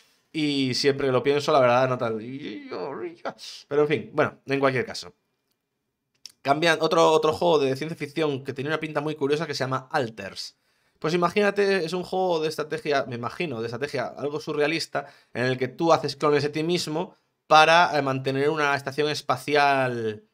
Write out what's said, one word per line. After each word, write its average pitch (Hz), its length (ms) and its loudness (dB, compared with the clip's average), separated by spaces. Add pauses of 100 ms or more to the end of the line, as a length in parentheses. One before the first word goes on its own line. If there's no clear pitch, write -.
(340)
Y 143 380 0
siempre 135 360 0
que 127 40 2
lo 127 100 2
pienso, 143 300 2
la 147 80 6
verdad, 127 300 6
no 123 80 -2
tal. 117 180 -2 (1500)
Pero 147 140 2
en 147 60 2
fin, 113 260 -2
bueno, 131 320 0
en 135 140 -2
cualquier 131 260 2
caso. 87 260 -14 (1300)
Cambian, 156 400 2
otro, 160 320 6
otro 156 220 4
juego 170 240 2
de 135 180 0
ciencia 156 180 -8
ficción 143 480 -4
que 135 120 -10
tenía 139 160 -6
una 156 100 -4
pinta 151 220 -4
muy 151 120 -4
curiosa 151 320 0
que 147 60 -6
se 127 120 -4
llama 131 260 -4
Alters. 110 640 -6 (420)
Pues 160 140 -4
imagínate, 196 720 2
es 160 80 -6
un 180 100 -4
juego 180 380 -2
de 156 80 -2
estrategia, 151 580 -4
me 123 100 -8
imagino, 120 440 -6
de 117 60 -4
estrategia 120 400 -6
algo 135 340 -8
surrealista, 147 640 -2 (280)
en 117 100 -2
el 131 140 -2
que 131 100 -2
tú 165 240 0
haces 147 240 2
clones 147 260 2
de 147 60 -2
ti 156 140 -4
mismo 170 520 -4 (320)
para, 160 520 8
eh, - 20 2
mantener 135 480 0
una 151 260 0
estación 139 360 -2
espacial, 131 1200 0